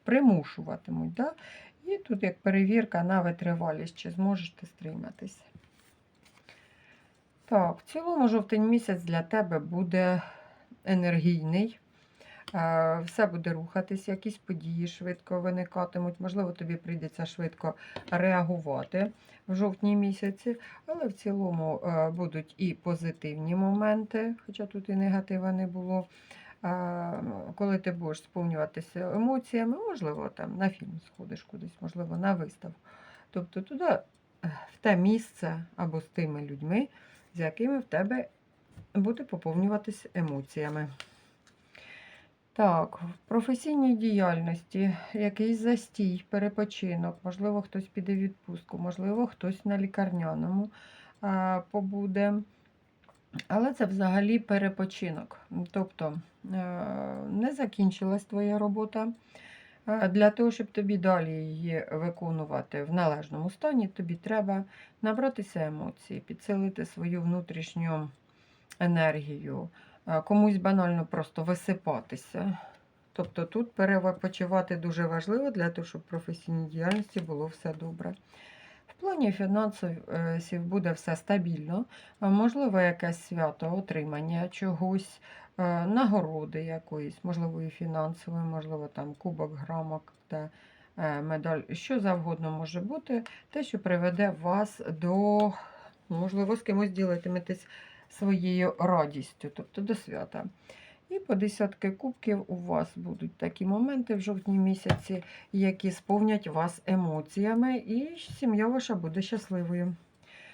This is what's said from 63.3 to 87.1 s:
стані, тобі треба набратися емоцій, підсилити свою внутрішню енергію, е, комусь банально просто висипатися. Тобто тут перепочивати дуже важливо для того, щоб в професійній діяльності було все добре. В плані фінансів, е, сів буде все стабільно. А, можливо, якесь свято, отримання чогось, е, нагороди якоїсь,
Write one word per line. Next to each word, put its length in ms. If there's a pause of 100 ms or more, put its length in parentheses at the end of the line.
стані, 380
тобі 280
треба 480 (380)
набратися 640
емоцій, 540
підсилити 680
свою 360
внутрішню 880 (720)
енергію, 880 (380)
е, 140
комусь 360
банально 480
просто 380
висипатися. 1120 (560)
Тобто 320
тут 260
перепочивати 1040
дуже 300
важливо 440
для 180
того, 160
щоб 160
в 80
професійній 560
діяльності 540
було 260
все 280
добре. 420 (720)
В 60
плані 380
фінансів, 760
е, 320
сів 200
буде 300
все 240
стабільно. 720 (340)
А, 100
можливо, 500
якесь 440
свято, 540
отримання 720
чогось, 720 (360)
е, 280
нагороди 800
якоїсь, 600